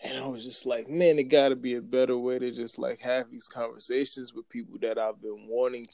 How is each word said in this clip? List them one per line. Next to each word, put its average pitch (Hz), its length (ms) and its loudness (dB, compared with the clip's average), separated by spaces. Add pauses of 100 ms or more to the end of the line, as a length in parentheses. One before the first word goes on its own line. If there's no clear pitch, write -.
And 131 140 -6
I 135 100 -6
was 120 160 -8
just 120 220 -10
like, 120 240 -2
"Man, 165 300 6
it 139 60 4
gotta 139 300 6
be 123 200 -2
a 120 60 -4
better 127 360 2
way 123 200 0
to 123 140 -4
just, 117 260 -8
like, 123 220 -4
have 127 320 -2
these 123 160 -14
conversations 123 840 -4
with 117 160 -14
people - 320 -12
that 113 180 0
I've 110 220 -2
been 107 260 -10
wanting 120 460 0